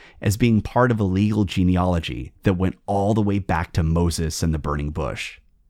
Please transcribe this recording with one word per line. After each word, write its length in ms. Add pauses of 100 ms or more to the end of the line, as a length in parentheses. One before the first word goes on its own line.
(200)
as 160
being 260
part 280
of 100
a 40
legal 420
genealogy 960
that 140
went 200 (120)
all 260
the 80
way 160
back 360
to 100
Moses 580
and 100
the 60
burning 320
bush. 500 (300)